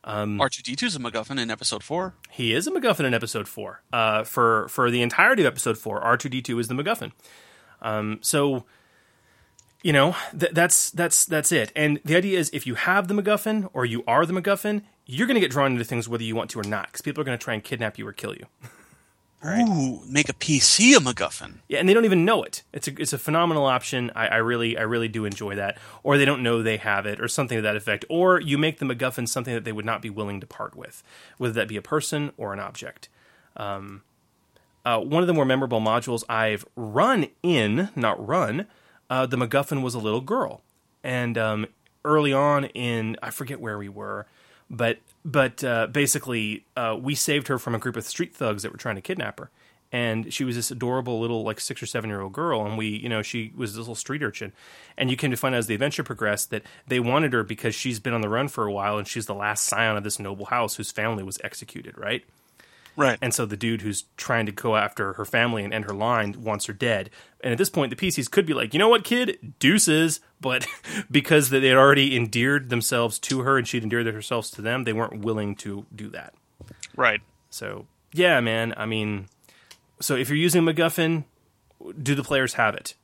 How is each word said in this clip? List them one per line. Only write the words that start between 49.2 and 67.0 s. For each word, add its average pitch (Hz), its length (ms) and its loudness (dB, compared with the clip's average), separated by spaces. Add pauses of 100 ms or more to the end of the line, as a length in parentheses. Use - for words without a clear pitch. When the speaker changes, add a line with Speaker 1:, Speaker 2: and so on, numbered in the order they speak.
Speaker 1:
her. - 120 -16 (400)
And 117 420 -2
she 131 120 -4
was 120 100 -2
this 117 160 -4
adorable 123 480 -4
little, 117 240 -4
like, 110 160 -4
six - 240 -8
or - 20 -10
seven-year-old 104 460 -6
girl, 131 340 -2
and 107 120 -4
we, 110 100 -4
you 110 220 -6
know, 110 120 -2
she 110 340 -8
was 110 180 -6
this 113 60 -12
little 117 140 -10
street 143 300 -6
urchin. 104 300 -8 (440)
And 131 140 0
you 127 60 -2
came 135 140 0
to 117 60 -2
find 131 160 0
out 120 60 2
as 110 80 -2
the 113 60 -2
adventure 139 300 -2
progressed 104 480 -2
that 107 120 -6 (240)
they 127 140 2
wanted 131 320 2
her 113 100 2
because 110 320 -4
she's 120 240 -4
been 117 140 -4
on 117 80 0
the 104 80 -2
run 123 180 0
for 117 180 -4
a 104 60 -2
while, 101 260 -2
and 104 80 -6
she's 110 200 -8
the 101 100 -6
last 104 300 -2
scion 110 320 2
of 101 60 -4
this 104 140 -4
noble 98 280 -8
house 120 320 -2
whose 104 140 -8
family 107 320 -4
was 98 200 -10
executed, - 540 -14
right? 110 260 -6 (720)
Speaker 2:
Right. 131 260 4
Speaker 1:
And 123 120 0
so 120 120 -2
the 104 120 -8
dude 113 240 -2
who's 104 240 -6 (120)
trying 117 280 0
to 104 60 -6
go 110 240 0
after 101 380 0
her 104 120 -8
family 117 380 2
and 98 100 -6
end 107 120 -4
her 101 80 -8
line 107 500 0
wants 104 220 -2
her 104 80 -8
dead. 104 360 -2 (320)